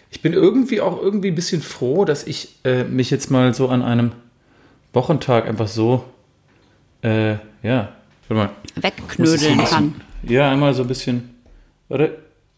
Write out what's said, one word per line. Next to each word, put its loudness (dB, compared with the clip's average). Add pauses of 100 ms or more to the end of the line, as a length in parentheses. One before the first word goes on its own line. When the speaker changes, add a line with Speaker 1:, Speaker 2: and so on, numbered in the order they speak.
(120)
Speaker 1:
Ich -18
bin 0
irgendwie 2
auch -2
irgendwie -2
ein -2
bisschen -2
froh, -2
dass -2
ich, -12
äh, 0
mich -2
jetzt -2
mal 4
so 0
an 0
einem 0 (800)
Wochentag 2
einfach -2
so, 0 (1000)
äh, 2 (280)
ja, -2 (340)
warte -4
mal. 0 (260)
Speaker 2:
Wegknödeln -6
Speaker 1:
Muss 4
ich 0
so 4
ein 4
Speaker 2:
kann. 2
Speaker 1:
bisschen, -18 (340)
ja, 4
einmal 2
so 0
ein -2
bisschen, -4 (540)
warte. -2 (400)